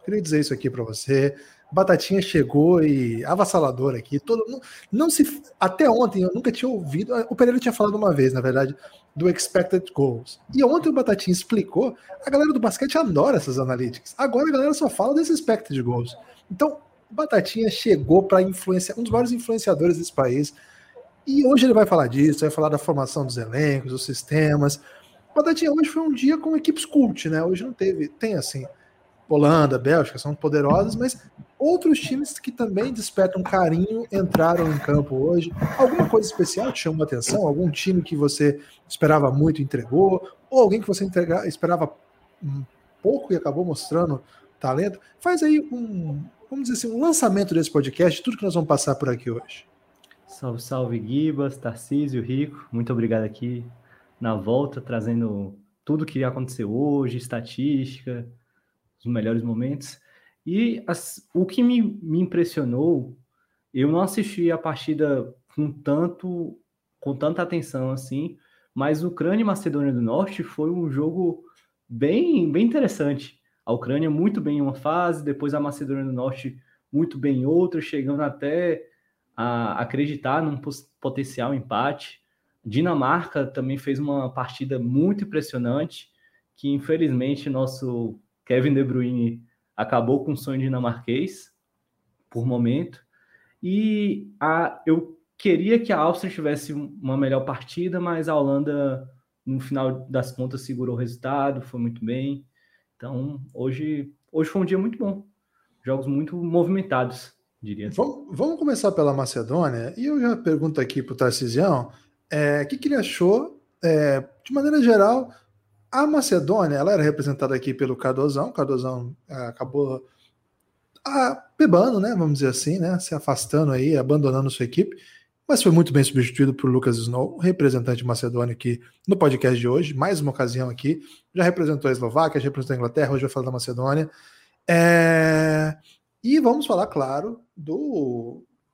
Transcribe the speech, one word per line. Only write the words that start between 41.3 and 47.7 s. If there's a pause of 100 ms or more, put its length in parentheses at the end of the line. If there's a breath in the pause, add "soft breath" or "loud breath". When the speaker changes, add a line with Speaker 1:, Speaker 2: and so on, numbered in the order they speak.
Speaker 1:
esperava, (520)
hum, (380)
pouco
e
acabou
mostrando (380 soft breath)
talento? (200 soft breath)
Faz
aí (120)
um, (260)
vamos
dizer
assim,
um
lançamento
desse